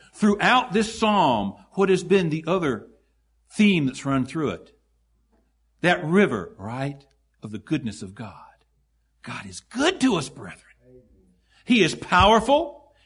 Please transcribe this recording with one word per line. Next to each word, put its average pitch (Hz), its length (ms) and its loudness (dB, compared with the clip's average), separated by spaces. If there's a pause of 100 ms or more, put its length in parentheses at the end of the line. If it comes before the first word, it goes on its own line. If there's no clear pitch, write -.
(140)
throughout 208 600 2
this 220 260 -2
psalm, 143 560 0 (160)
what 190 180 2
has 180 140 2
been 175 260 2
the 156 160 -4
other 160 420 -2 (600)
theme 190 360 4
that's - 200 -6
run 135 200 0
through 147 240 -4
it? - 280 -10 (1040)
That 175 240 0
river, 156 520 0
right, 131 480 -10 (360)
of 110 100 -14
the 107 80 -12
goodness 123 420 -8
of 98 140 -16
God. 104 200 -16 (840)
God 131 240 -14
is 92 160 -18
good 302 400 -4
to 262 140 2
us, 151 140 -4
brethren. - 320 -18 (1040)
He 240 160 4
is 156 140 2
powerful. 220 1000 2 (120)